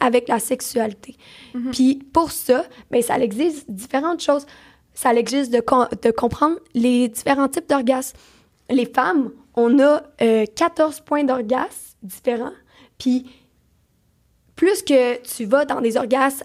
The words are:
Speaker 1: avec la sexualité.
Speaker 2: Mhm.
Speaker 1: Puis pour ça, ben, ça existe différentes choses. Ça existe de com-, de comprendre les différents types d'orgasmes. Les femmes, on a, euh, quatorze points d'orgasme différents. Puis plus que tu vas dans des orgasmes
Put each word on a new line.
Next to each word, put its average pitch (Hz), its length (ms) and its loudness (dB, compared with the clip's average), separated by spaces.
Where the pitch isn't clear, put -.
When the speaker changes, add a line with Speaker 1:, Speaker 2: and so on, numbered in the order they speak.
Speaker 1:
avec 247 260 0
la 233 120 0
sexualité. 226 760 -6
Speaker 2:
Mhm. 247 180 -6
Speaker 1:
Puis 262 280 2
pour 330 200 2
ça, 254 340 0
ben, 240 120 0
ça - 180 -2
existe 277 500 -2
différentes 277 520 -4
choses. 285 240 0
Ça 240 200 0
existe 240 400 0
de 240 80 2
com-, 247 260 2
de 226 100 4
comprendre 294 460 0
les 247 360 2
différents 277 380 0
types 320 220 -6
d'orgasmes. 262 480 -2
Les 247 160 2
femmes, 254 460 0
on 240 240 4
a, 294 240 4
euh, 220 240 2
quatorze 311 460 0
points 294 220 -2
d'orgasme 262 800 -4
différents. 233 500 -6
Puis 254 280 -2
plus 381 280 0
que 247 380 2
tu - 240 -10
vas 277 200 0
dans - 160 -4
des 233 160 0
orgasmes 269 480 -2